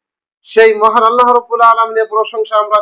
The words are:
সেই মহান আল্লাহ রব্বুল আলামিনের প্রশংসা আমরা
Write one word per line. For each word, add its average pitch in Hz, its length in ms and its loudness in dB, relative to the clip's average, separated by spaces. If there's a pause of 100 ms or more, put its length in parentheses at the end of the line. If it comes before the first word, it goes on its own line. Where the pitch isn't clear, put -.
(420)
সেই 220 320 2
মহান 214 300 0
আল্লাহ 240 300 2
রব্বুল 233 280 -2
আলামিনের 226 480 0
প্রশংসা 214 460 -6
আমরা 214 260 -2